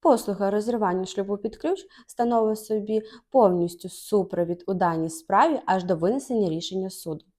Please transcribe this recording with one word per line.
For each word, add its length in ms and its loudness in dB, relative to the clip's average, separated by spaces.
Послуга 500 2
розірвання 560 0
шлюбу 300 -6
під 200 -6
ключ 300 -4
становить 520 0
собі 440 -2
повністю 580 4
супровід 760 -2
у 80 -2
даній 360 0
справі 560 2
аж 180 0
до 120 0
винесення 520 0
рішення 420 -4
суду. 340 -10